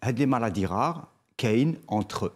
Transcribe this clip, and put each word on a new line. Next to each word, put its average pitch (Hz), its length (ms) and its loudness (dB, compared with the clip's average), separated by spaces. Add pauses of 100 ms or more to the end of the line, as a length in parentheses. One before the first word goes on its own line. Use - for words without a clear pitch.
هاد 120 140 0
les 139 80 4
maladies 113 400 0
rares, 131 400 -2 (320)
كاين 127 380 2 (160)
entre 104 440 -2